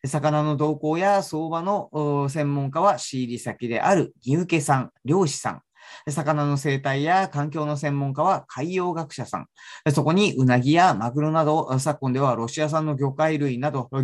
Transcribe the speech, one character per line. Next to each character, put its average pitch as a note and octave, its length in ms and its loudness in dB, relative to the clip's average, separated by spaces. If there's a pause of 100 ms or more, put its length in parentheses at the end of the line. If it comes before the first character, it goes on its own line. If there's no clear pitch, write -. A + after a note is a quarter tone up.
魚 D3+ 380 0
の D3+ 120 0
動 D3+ 200 0
向 D#3 200 -2
や G3 280 2
相 D#3+ 240 -6
場 E3 140 -4
の、 G3 280 -2
お D3 360 0
ー、 - 20 -2
専 C#3+ 260 -2
門 C#3 160 -2
家 D#3 100 -4
は F#3 180 2
仕 C3 260 -6
入 A#2+ 80 -8
り A#2+ 80 -8
先 A#2+ 260 -8
で A2+ 140 -2
あ F#3 120 4
る E3 220 2 (100)
荷 C3+ 120 2
受 E3+ 220 0
け - 20 2
さ C#3 180 2
ん、 - 140 -6 (120)
漁 E3 220 4
師 C#3 120 -4
さ A2 120 -4
ん。」 D2 120 -12 (460)
「魚 D3 380 0
の C#3+ 100 2
生 C#3 220 0
態 C#3 240 -2
や F#3 260 2
環 D3 220 -4
境 D3+ 160 -4
の D3 100 -4
専 C#3+ 220 -2
門 C#3 140 -2
家 D3 100 -2
は F3+ 260 0
海 D#3+ 260 -6
洋 F3+ 180 0
学 D#3+ 220 -8
者 A#2+ 120 -8
さ F#2 120 -8
ん。」 D2 80 -10 (460)
「そ C#3+ 120 2
こ D3+ 80 4
に F#3+ 220 4
ウ C3 100 2
ナ B2 160 6
ギ C3+ 120 2
や E3+ 220 6
マ A2+ 160 -2
グ C#3+ 120 -2
ロ D#3 80 0
な D#3+ 140 2
ど、 D3 340 0
昨 D3 220 -2
今 C3 120 -2
で C3 80 0
は C3 140 2
ロ A#2 140 -4
シ D#3 140 -4
ア D3+ 60 0
産 D#3 180 0
の D3 100 -2
魚 C3+ 160 -2
介 D#3 260 0
類 C3+ 200 -2
な C#3+ 120 -2
ど、 C3 180 -4 (160)